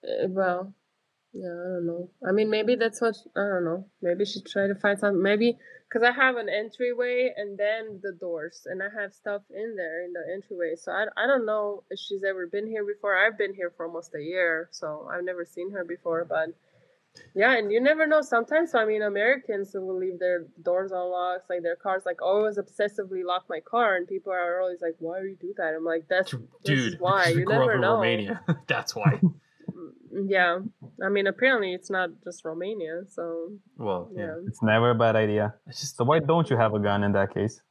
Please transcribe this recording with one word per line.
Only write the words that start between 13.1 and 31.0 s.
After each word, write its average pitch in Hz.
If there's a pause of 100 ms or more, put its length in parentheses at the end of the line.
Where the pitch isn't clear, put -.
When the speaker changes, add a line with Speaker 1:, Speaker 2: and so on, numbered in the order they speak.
Speaker 1:
I've 208
been 196
here 180
for 165
almost 170
a 151
year, 170
so 151
I've 175
never 180
seen 180
her 190
before, 170
but 165 (840)
yeah, 240
and 208
you 226
never 311
know. 302
Sometimes, 277
I 226
mean, 214
Americans 208
will 185
leave 185
their 180 (160)
doors 185
unlocked, 180
like, 175
their 170
cars, 190
like, 175
always 208
obsessively 196
lock 180
my 165
car, 226
and 180
people 190
are 175
always 180
like, 165
"Why 170
do 190
you 196
do 180
that?" 160
I'm 160
like, 165
"That's, 185
Speaker 2:
Dude, 123 (160)
Speaker 1:
this 139
is 127 (100)
Speaker 2:
because 165
Speaker 1:
why." 180
Speaker 2:
you 170
Speaker 1:
You 185
Speaker 2:
grew 202
up 240
Speaker 1:
never 240
Speaker 2:
in 190
Speaker 1:
know. 196
Speaker 2:
Romania. 220 (140)
<laughs> -
That's -
why. 156
Speaker 1:
Mm, -
yeah. 180 (460)